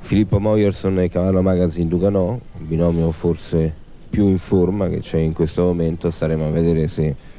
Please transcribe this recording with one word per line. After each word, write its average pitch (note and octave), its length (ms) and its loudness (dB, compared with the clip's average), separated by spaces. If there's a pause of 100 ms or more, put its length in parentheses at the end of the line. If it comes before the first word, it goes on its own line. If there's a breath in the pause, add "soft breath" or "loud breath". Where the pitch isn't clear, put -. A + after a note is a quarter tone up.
Filippo G2+ 380 2
Moyerson G2+ 600 2
e F2+ 100 2
Cavallo F#2 320 2
Magazine F2 460 2
Duganò, F#2 440 2
un E2 360 -10
binomio E2 440 2
forse E2 640 -2 (340)
più G#2 200 2
in F#2+ 100 4
forma F#2 500 0
che E2+ 120 -2
c'è - 180 -4
in D#2+ 160 2
questo E2+ 300 0
momento, E2+ 480 0
staremo D#2+ 340 -2
a D#2 60 -2
vedere E2 360 2
se D2+ 280 -2 (240 loud breath)